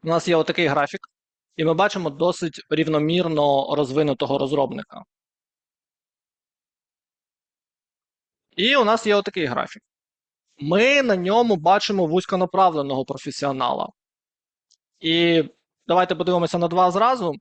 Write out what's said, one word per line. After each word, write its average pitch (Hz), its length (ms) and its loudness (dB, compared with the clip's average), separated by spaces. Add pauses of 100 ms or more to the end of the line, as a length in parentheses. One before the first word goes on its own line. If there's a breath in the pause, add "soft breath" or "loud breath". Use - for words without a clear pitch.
У 160 40 -4
нас 165 200 0
є 175 80 4
отакий 160 300 0
графік, 143 340 -2 (560)
і 160 80 -2
ми 160 100 2
бачимо 185 360 0
досить 160 500 -4 (100)
рівномірно 151 1040 0
розвинутого 139 640 -2
розробника. 139 640 -4 (3500)
І 240 200 2
у 254 80 4
нас 220 220 0
є 208 80 2
отакий 196 320 -2
графік. - 360 -6 (760)
Ми 220 440 2
на 226 140 0
ньому 208 400 2
бачимо 185 500 2
вузьконаправленого 170 1000 0
професіонала. 135 840 -4 (1120)
І 165 440 2 (420)
давайте 180 280 2
подивимося 170 440 0
на 170 100 0
два 180 220 4
зразу. 208 500 0